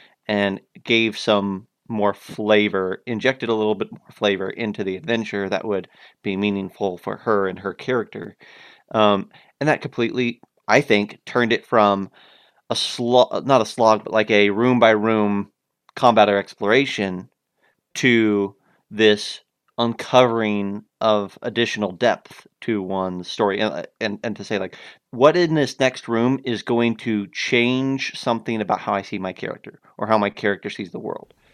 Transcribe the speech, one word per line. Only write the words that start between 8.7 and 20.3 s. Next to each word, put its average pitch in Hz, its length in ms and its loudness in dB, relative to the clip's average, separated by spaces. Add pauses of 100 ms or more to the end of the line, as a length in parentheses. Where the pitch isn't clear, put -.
Um, 104 360 2 (320)
and 143 80 0
that 147 140 0
completely, 120 580 -4 (260)
I 117 140 4
think, 104 460 0
turned 120 260 0
it - 140 -2
from 101 440 2 (600)
a 117 40 -4
slo-, 120 720 2
not 131 160 4
a 110 60 0
slog, 110 360 2
but, - 120 -6
like, 107 160 2
a 104 180 4
room 120 300 2
by 113 140 6
room 104 600 0 (420)
combat 110 360 4
or 101 80 2
exploration 101 920 -2 (680)
to 107 600 2 (340)
this 107 500 2 (360)
uncovering 113 1080 0 (180)